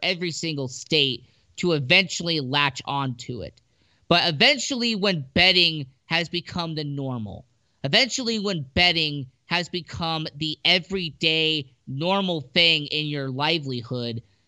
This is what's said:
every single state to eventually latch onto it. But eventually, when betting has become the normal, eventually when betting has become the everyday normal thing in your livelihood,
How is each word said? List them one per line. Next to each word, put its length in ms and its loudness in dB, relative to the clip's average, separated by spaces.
every 260 -2
single 380 -6
state 580 -2
to 160 0
eventually 680 2
latch 460 -2
onto 560 -4
it. 200 -14
But 200 4
eventually, 680 2
when 380 0
betting 540 4
has 240 -2
become 460 -6
the 80 -6
normal, 640 -6
eventually 540 2
when 260 -2
betting 500 2
has 240 -2
become 640 -4
the 300 -6
everyday 1040 2
normal 540 0
thing 460 2
in 200 -4
your 220 -4
livelihood, 920 -4